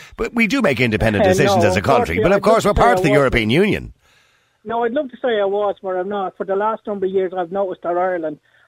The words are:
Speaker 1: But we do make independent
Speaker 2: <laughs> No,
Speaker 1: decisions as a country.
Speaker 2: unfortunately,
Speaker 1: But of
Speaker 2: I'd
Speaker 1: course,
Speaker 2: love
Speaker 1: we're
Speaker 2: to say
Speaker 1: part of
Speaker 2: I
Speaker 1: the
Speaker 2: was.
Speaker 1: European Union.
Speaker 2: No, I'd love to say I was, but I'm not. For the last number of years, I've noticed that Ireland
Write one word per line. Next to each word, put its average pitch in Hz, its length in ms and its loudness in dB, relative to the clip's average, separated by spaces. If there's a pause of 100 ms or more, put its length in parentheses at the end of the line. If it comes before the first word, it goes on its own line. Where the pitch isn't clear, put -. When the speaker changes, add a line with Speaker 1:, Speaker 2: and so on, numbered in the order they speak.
(180)
Speaker 1:
But - 160 -6
we 226 140 2
do 269 140 0
make 139 200 0
independent 107 420 2
Speaker 2:
<laughs> 95 40 4
No, - 40 4
Speaker 1:
decisions - 320 4
as 98 140 2
a 101 40 2
country. 135 360 0
Speaker 2:
unfortunately, 220 60 0
Speaker 1:
But 175 100 4
of - 20 4
Speaker 2:
I'd 202 80 -2
Speaker 1:
course, 190 220 2
Speaker 2:
love 202 100 2
Speaker 1:
we're - 60 2
Speaker 2:
to - 0 -
say - 60 6
Speaker 1:
part - 120 2
of - 0 -
Speaker 2:
I 185 40 0
Speaker 1:
the 160 80 2
Speaker 2:
was. 143 80 4
Speaker 1:
European 117 320 2
Union. 123 420 0 (720)
Speaker 2:
No, 226 180 -4
I'd 233 80 -2
love 277 200 -4
to - 100 -20
say 233 180 0
I 196 60 0
was, 202 360 -2
but 185 140 -6
I'm 185 140 -4
not. 196 260 -6
For 190 100 -8
the 190 120 -2
last 214 280 -4
number 202 200 -4
of 190 80 -2
years, 190 200 -2
I've 180 200 -6
noticed 196 300 -4
that 175 140 -2
Ireland 170 420 -4 (280)